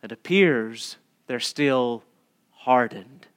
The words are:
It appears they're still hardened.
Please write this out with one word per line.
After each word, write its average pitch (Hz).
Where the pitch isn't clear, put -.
It 107
appears 120
they're 123
still 127
hardened. 123